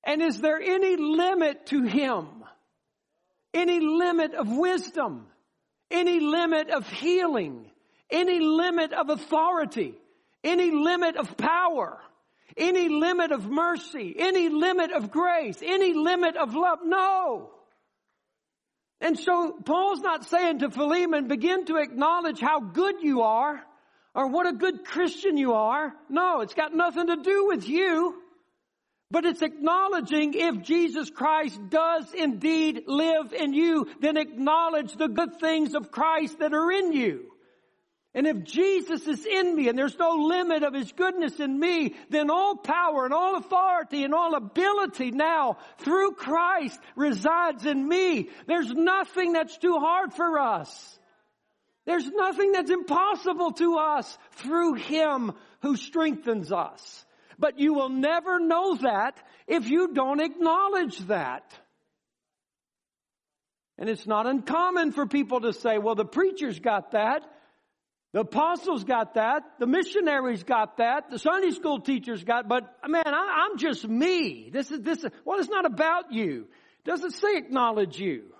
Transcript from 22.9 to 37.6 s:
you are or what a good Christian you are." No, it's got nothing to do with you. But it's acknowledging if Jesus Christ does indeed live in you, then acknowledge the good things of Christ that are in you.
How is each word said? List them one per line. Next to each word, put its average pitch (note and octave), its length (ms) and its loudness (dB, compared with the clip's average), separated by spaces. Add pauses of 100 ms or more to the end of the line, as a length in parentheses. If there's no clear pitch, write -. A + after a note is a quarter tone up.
you C4+ 200 2
are B3 400 0 (520)
or C4+ 140 0
what E4+ 180 2
a F4 60 0
good D#4 320 -2
Christian F4 520 -2
you C4 160 2
are." A#3 420 0 (140)
No, E4 320 0
it's G#3 140 -8
got D#4 200 -2
nothing E4+ 340 0
to E4+ 80 0
do G4 300 2
with A#3+ 220 0
you. F4 540 0 (840)
But E4 160 0
it's E4+ 180 0
acknowledging D#4 920 0
if D4+ 280 0
Jesus D#4 480 0
Christ D4+ 580 0
does D#4+ 440 0
indeed D#4 760 0
live D#4 440 0
in D4 200 -2
you, D#4+ 340 2 (140)
then D4+ 160 2
acknowledge D4+ 800 0
the D#4 120 0
good E4 320 -2
things D#4+ 380 0
of A#3 160 -6
Christ D#4 480 0
that D4+ 120 0
are D#4+ 200 2
in F#4+ 200 0
you. G3+ 400 -2 (840)